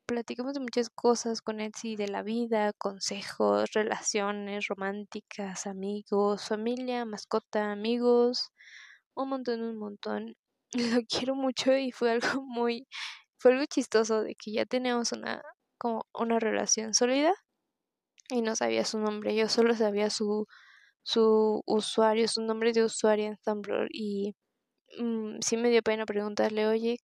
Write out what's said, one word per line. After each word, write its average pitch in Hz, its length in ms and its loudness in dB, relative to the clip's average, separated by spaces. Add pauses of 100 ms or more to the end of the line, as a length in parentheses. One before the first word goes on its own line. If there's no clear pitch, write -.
platicamos 240 480 -4
de 277 60 -6
muchas 240 300 -2
cosas 233 520 0
con 214 180 -6
él, 214 160 -6
sí, 220 200 -6
de 202 120 -2
la 196 140 -4
vida, 220 520 0
consejos, 202 960 0
relaciones 208 920 -2
románticas, 196 1000 -8
amigos, 202 800 0
familia, 240 560 -2
mascota, 214 680 -2
amigos, 240 800 2 (640)
un 269 160 -4
montón, 247 320 -4
un 226 160 -6
montón. 208 560 -8 (380)
<laughs> 240 300 2
Lo - 60 -
quiero 262 280 -2
mucho 262 400 2
y 269 160 -2
fue 240 200 0
algo 247 300 0
muy, 240 460 -2 (500)
fue 254 140 8
algo 269 140 2
chistoso 220 560 0
de 226 120 -6
que - 180 -12
ya 214 140 -2
teníamos 247 460 -2
una, - 300 -8 (360)
como 226 360 -4
una 233 260 0
relación 214 540 0
sólida 269 380 4 (1000)
y 247 120 0
no 220 140 -2
sabía 226 280 2
su 220 140 -4
nombre, 214 380 -2
yo 220 120 2
solo 233 260 4
sabía 208 360 0
su, 214 360 -2 (580)
su 220 640 4
usuario, 220 640 4
su 220 140 -2
nombre 220 300 0
de 226 120 4
usuario 214 440 2
en 214 160 -10
Tumblr 208 480 -2
y, 202 440 -4 (640)
mm, 220 420 -4
sí - 160 0
me 240 120 4
dio 226 120 6
pena 220 240 0
preguntarle: 214 640 0
"Oye, 226 360 0